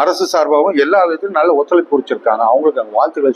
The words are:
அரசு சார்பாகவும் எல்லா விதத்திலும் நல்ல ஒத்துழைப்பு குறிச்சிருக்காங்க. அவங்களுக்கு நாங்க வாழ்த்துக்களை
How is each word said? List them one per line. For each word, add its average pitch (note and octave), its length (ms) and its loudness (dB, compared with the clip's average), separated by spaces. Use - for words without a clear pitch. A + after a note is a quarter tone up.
அரசு F3+ 320 -2
சார்பாகவும் D3+ 520 0
எல்லா F#3+ 180 2
விதத்திலும் F3 380 -4
நல்ல E3+ 100 2
ஒத்துழைப்பு E3+ 340 0
குறிச்சிருக்காங்க. A#2 560 -2
அவங்களுக்கு C#3 300 0
நாங்க G#2+ 180 -8
வாழ்த்துக்களை C#3+ 380 0